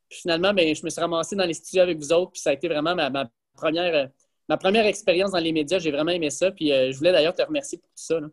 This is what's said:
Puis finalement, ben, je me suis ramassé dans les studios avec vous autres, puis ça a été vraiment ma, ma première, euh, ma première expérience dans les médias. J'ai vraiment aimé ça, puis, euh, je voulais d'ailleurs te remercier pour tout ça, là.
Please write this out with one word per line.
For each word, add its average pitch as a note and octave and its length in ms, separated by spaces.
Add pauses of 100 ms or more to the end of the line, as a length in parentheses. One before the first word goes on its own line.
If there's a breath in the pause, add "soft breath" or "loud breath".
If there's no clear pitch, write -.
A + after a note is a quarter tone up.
Puis - 120
finalement, F3 340
ben, E3 200
je - 100
me D#3+ 60
suis - 100
ramassé E3 360
dans G3 80
les E3 100
studios - 280
avec F3 160
vous D3 140
autres, F3+ 200
puis - 80
ça D#3+ 100
a - 40
été C#3 140
vraiment D#3 260
ma, D3+ 160
ma C3+ 200 (240)
première, E3 400
euh, C#3 120 (420)
ma D3+ 80
première G#3 300
expérience F#3+ 460
dans F#3 60
les E3 140
médias. D#3+ 260
J'ai E3 120
vraiment D3+ 220
aimé E3 180
ça, F3+ 200
puis, D#3+ 220
euh, C3 200
je C3+ 60
voulais E3+ 140
d'ailleurs E3 220
te E3+ 80
remercier D3+ 360
pour - 100
tout - 80
ça, D#3+ 240
là. D3+ 120